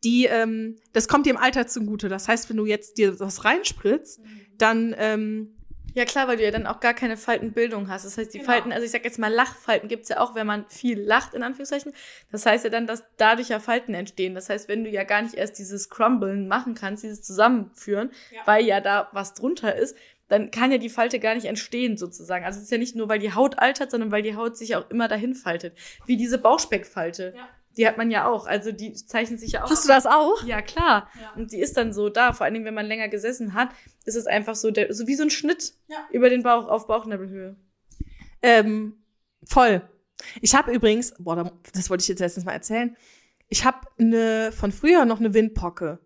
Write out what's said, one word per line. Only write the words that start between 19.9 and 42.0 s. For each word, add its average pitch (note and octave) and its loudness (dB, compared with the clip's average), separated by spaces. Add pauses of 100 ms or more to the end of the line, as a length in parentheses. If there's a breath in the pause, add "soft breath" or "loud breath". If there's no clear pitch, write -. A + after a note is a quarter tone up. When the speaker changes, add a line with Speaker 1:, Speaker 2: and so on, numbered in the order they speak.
Speaker 2:
dann G#3 2
kann B3+ 2
ja B3 4
die A3+ -4
Falte A#3+ -2
gar A3 0
nicht A#3 -6
entstehen, A3+ -4
sozusagen. F3 -8
Also G3 -8
es G3+ -16
ist - -6
ja A#3 0
nicht A#3+ -4
nur, A3 -4
weil G#3+ 0
die G3+ -4
Haut C4 2
altert, C4+ 2
sondern A3 -4
weil G#3 0
die G#3 -4
Haut A3+ -6
sich A3+ -6
auch - -6
immer A#3 -2
dahin G#3+ -4
faltet. E3+ -8 (300 loud breath)
Wie B3 2
diese A#3+ 0
Bauchspeckfalte. G3 0
Speaker 1:
Ja. B3 -18 (300)
Speaker 2:
Die A3+ 6
hat A3 2
man A3+ 0
ja G#3+ 0
auch. A3+ -2
Also G#3 -2
die G3+ -12
zeichnet A3+ -4
sich A3+ -8
ja - -4
auch C4 -4
Speaker 1:
Hast D#4 4
Speaker 2:
ab. - 4
Speaker 1:
du C#4+ 2
das C4+ 8
auch? D4+ 4
Speaker 2:
Ja, A3+ -4
klar. C4 2 (100)
Speaker 1:
Ja. A3 -18
Speaker 2:
Und A3+ -10
die G#3+ -8
ist - -2
dann A3+ 0
so G#3 0
da. A#3 4
Vor G3+ -2
allen D#3 0
Dingen, A3 -6
wenn A3 -8
man G#3+ -4
länger A3 -6
gesessen G#3+ -6
hat, B3 0 (340 loud breath)
ist A3+ -6
es A#3 -4
einfach G#3+ -2
so, A3 0
der, - 0
so A3 -6
wie C4+ 0
so D4 0
ein D4+ 2
Schnitt - -4 (160)
Speaker 1:
Ja. D#4 -12 (140)
Speaker 2:
über B3 4
den B3 4
Bauch A#3 2
auf A3 0
Bauchnabelhöhe. G3 -6 (840 loud breath)
Speaker 1:
Ähm, G#3+ 4 (500)
voll. A3 6 (600 loud breath)
Ich A3+ 4
hab D4 6
übrigens, A#3+ 2
boah, E3+ -4
da, E3+ -4 (220)
das F#3 -4
wollte F#3 0